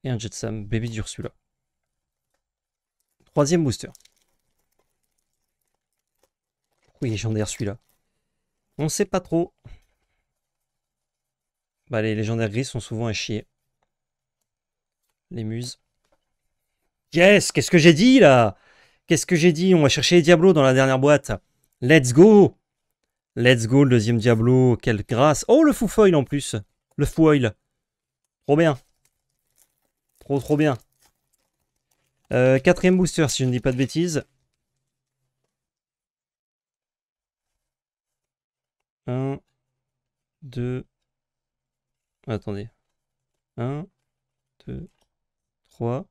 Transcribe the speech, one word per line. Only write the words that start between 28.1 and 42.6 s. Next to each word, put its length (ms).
Trop 120
bien. 200
Trop, 200
trop 180
bien. 200
Euh, 280
quatrième 380
booster, 320
si 140
je 40
ne 40
dis 80
pas 120
de 60
bêtises. 480
Un, 320
deux. 440
Attendez. 420